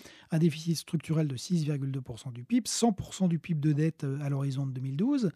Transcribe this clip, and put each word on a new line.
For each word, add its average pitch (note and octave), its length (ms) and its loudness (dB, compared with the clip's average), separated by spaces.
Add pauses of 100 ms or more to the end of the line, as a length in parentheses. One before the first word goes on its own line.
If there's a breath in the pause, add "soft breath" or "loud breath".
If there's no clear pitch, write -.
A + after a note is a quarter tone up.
(300 loud breath)
un E3+ 80 2
déficit D#3+ 380 2
structurel D#3 520 -2
de C3 80 -4
six E3 280 0
virgule C#3 280 -2
deux C3+ 100 -4
pour A#2+ 160 -12
cent C3+ 120 -10
du A#2+ 140 -12
pib, A#3+ 220 2
cent - 260 2
pour - 220 -6
cent F#3 140 2
du E3 100 2
pib D3+ 220 -2
de D3+ 120 4
dette, D3+ 320 0
euh, C3+ 180 -2
à C#3 80 -2
l'horizon C#3 360 -2
de C3+ 60 -4
deux B2+ 80 -6
mille C3+ 160 -4
douze. A#3 400 2